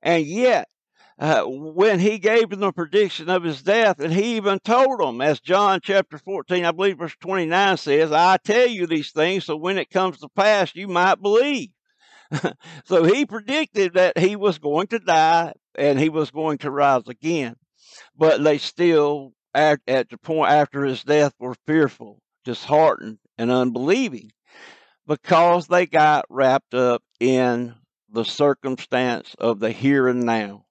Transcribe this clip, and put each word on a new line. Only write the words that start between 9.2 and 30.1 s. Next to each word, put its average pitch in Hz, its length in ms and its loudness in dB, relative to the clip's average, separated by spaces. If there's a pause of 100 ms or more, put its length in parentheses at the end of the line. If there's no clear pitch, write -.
so 156 120 -6
when 180 200 -4
it 165 140 -6
comes 185 280 -2
to 147 100 -20
pass, 202 440 0
you 190 140 -14
might 180 340 0
believe." 220 480 0 (640)
<laughs> 151 100 -6 (440)
So 180 180 2
he 226 220 2
predicted 208 680 -4
that 185 220 2
he 190 200 0
was 196 200 0
going 151 300 -2
to 233 120 -6
die 165 520 2 (240)
and 143 240 0
he 156 80 2
was 156 240 -4
going 151 280 -4
to 147 120 -8
rise 139 380 0
again. 135 480 -6 (600)
But 151 240 2
they 147 160 2
still, 147 760 0 (200)
at, 151 320 2
at 127 240 -2
the 117 80 -18
point 160 320 -2
after 143 360 0
his 131 180 -4
death, 147 360 2
were 123 160 -10 (120)
fearful, 135 540 -2 (240)
disheartened, 127 720 0 (200)
and 117 140 -2
unbelieving 127 800 -2 (760)
because 170 600 2
they 180 200 2
got 151 420 2
wrapped 131 440 0
up 123 300 0 (160)
in 123 560 0 (340)
the 113 140 -6
circumstance 131 1120 -4
of 113 220 -2
the 110 120 -2
here 131 360 2
and 123 160 0